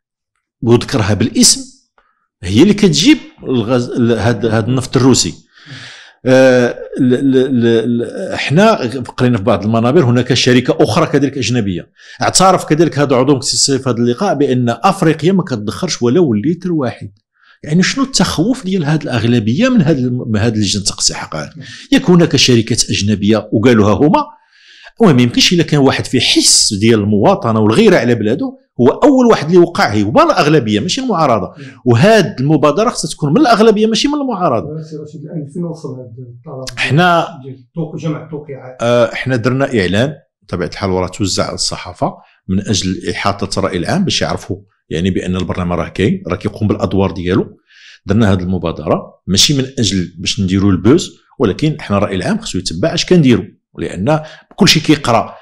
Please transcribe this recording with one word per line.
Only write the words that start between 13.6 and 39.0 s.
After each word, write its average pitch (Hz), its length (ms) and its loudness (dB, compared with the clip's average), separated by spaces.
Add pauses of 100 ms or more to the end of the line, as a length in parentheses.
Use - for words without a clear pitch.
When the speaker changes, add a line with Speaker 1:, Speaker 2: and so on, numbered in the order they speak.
Speaker 1:
في 135 60 -4
هذا 113 80 -2
اللقاء 120 360 0
بان 127 360 0
افريقيا 160 600 0
ما 190 120 2
كتدخرش 107 580 -6
ولو 131 320 2
لتر 175 380 -4
واحد. 123 400 -6 (520)
يعني، 160 200 0
شنو 269 200 -2
التخوف 214 640 -2
ديال 185 200 -2
هذه 151 180 -2
الاغلبيه 120 680 0
من 240 120 2
هذه 147 160 2
الم-، 123 300 -4
من 107 120 -2
هذه 113 140 0
اللجنه 104 300 -2
تقصي - 300 -4
حقائق؟ - 360 -10 (420)
ياك 269 180 2
هناك 170 260 4
شركات 117 540 2
اجنبيه 101 640 0
وقالوها 107 420 4
هما، 233 320 2 (760)
وما 147 220 6
يمكنش 123 320 0
الا 170 100 2
كان 151 160 0
واحد 127 260 2
في 123 160 -2
حس - 520 0
ديال 110 260 4
المواطنه 110 600 2
والغيره 156 380 4
على 120 180 0
بلاده، 139 420 -4 (240)
هو 120 60 4
اول 262 380 4
واحد 202 200 2
اللي 175 120 4
وقع، 170 360 2
هي 107 80 2
هما 143 220 2
الاغلبيه 147 560 2
ماشي 180 220 -6
المعارضه. 143 600 0
Speaker 2:
نعم. - 240 -20
Speaker 1:
وهاد 127 540 4
المبادره 147 500 2
خصها - 220 -6
تكون 147 220 -4
من 208 40 4
الاغلبيه 220 500 4
ماشي 226 200 0
من 294 60 -2
المعارضه. 175 680 -2
Speaker 2:
سي 151 160 -14
رشيد، 151 240 -16
الان 151 320 -12
فين 175 100 -8
وصل 156 260 -10
هاد 127 300 -14
الطلب 131 600 -16
Speaker 1:
حنا 170 480 2 (160)
Speaker 2:
ديال 135 120 -16
التوق-، - 400 -12
جمع 156 300 -8
التوقيعات؟ 131 560 -16
Speaker 1:
آه، 120 320 0